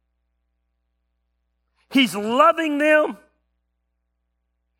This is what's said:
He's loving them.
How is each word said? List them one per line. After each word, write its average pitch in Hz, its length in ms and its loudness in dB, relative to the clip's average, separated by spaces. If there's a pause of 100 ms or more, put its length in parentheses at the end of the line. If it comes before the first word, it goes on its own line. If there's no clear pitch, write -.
(1900)
He's 240 240 2
loving 294 640 -2
them. 302 400 0 (1600)